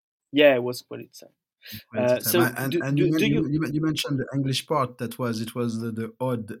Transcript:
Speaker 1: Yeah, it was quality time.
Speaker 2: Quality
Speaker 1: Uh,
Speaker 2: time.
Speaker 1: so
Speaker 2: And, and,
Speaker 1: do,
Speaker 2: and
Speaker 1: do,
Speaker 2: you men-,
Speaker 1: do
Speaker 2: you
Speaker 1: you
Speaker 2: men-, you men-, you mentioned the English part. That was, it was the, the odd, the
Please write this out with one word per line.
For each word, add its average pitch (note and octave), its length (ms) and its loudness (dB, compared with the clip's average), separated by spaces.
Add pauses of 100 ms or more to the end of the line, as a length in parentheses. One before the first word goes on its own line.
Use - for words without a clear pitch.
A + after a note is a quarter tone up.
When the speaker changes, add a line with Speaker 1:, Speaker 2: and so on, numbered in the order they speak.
(320)
Speaker 1:
Yeah, C#3+ 240 8
it A#2+ 80 0
was B2 180 -6
quality - 360 -14
time. - 120 -20 (600)
Speaker 2:
Quality B2 240 2
Speaker 1:
Uh, B2 60 2
Speaker 2:
time. - 40 -10
Speaker 1:
so - 180 2
Speaker 2:
And, B2 160 2
and, C3+ 140 -2
Speaker 1:
do, - 120 -2
Speaker 2:
and C#3 140 0
Speaker 1:
do, E3+ 80 4
Speaker 2:
you E3 60 2
men-, D#3 80 0
Speaker 1:
do G3 60 2
Speaker 2:
you C#4+ 100 2
Speaker 1:
you - 60 2
Speaker 2:
men-, C3+ 120 -2
you D#3 80 0
men-, D3 140 -4
you D#3 60 0
mentioned D3+ 380 -2
the - 160 -6
English C3+ 320 -2
part. C#3 300 -2
That A#2 200 -8
was, A#2 220 -2
it A2+ 160 -8
was A#2 240 -4
the, A#2 120 -6
the A2 280 -8
odd, B2 280 -4
the A#2+ 140 -12